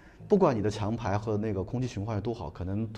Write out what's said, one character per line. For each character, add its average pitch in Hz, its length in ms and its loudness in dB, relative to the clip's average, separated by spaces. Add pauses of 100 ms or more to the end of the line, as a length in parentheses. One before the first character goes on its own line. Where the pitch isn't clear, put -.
(280)
不 208 100 8
管 160 180 6
你 104 60 0
的 104 80 2
墙 107 260 -2
排 104 220 0
和 107 180 -2
那 107 160 0
个 95 100 0
空 120 200 -4
气 127 40 -2
循 107 160 -4
环 110 120 -4
有 101 60 -2
多 117 120 -2
好， 87 160 -6
可 - 160 -8
能 101 340 -2